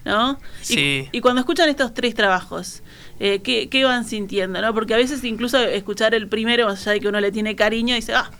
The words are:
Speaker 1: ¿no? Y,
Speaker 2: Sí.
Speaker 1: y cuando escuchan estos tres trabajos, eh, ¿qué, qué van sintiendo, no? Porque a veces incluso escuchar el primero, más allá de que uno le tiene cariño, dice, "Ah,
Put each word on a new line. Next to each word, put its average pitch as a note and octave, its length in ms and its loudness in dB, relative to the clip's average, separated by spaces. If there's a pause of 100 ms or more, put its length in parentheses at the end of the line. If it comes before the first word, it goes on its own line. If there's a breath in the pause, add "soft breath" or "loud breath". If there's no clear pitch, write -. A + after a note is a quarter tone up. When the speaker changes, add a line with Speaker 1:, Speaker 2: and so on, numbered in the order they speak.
Speaker 1:
¿no? B3 340 0 (240 loud breath)
Y, - 20 -12
Speaker 2:
Sí. C#3+ 480 0
Speaker 1:
y A#3 80 -2
cuando B3 200 4
escuchan D#4 280 2
estos C4+ 260 0
tres A#3 200 -2
trabajos, F#3 680 -2 (380 loud breath)
eh, G3 220 0
¿qué, B3+ 260 -2
qué C4+ 160 2
van A#3+ 200 0
sintiendo, G3 560 -4
no? A3 140 0
Porque A3 200 -2
a - 20 4
veces B3+ 280 2
incluso A#3+ 340 0
escuchar G#3 560 2
el A3 140 0
primero, A3+ 380 2
más G3 160 -2
allá G#3 100 0
de G#3 80 2
que G3+ 80 0
uno G#3 120 0
le G3+ 120 2
tiene G#3+ 240 -2
cariño, A3+ 400 2
dice, A3+ 180 -4
"Ah, - 260 0